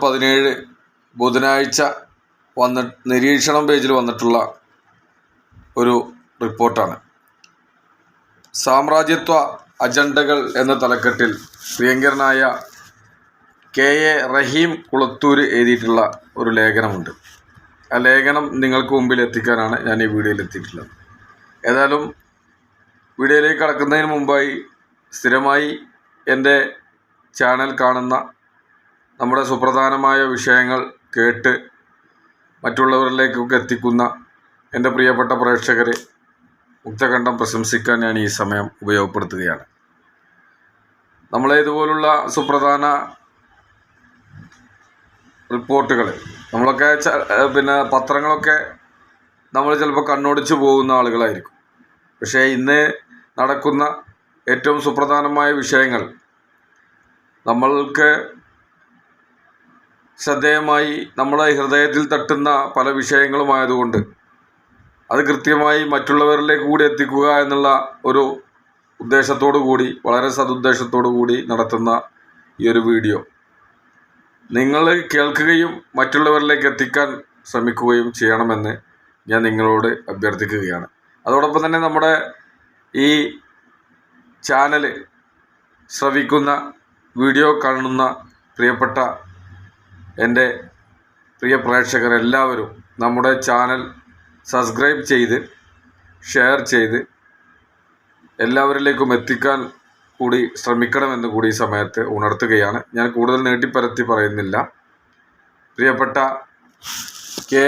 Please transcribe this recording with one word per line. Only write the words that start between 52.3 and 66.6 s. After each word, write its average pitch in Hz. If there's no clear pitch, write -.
ഇന്ന് 139
നടക്കുന്ന 139
ഏറ്റവും 147
സുപ്രധാനമായ 143
വിഷയങ്ങൾ 127
നമ്മൾക്ക് 143
ശ്രദ്ധേയമായി 147
നമ്മുടെ 147
ഹൃദയത്തിൽ 147
തട്ടുന്ന 147
പല 127
വിഷയങ്ങളുമായതുകൊണ്ട് 131
അത് 139
കൃത്യമായി 151
മറ്റുള്ളവരിലേക്ക് 147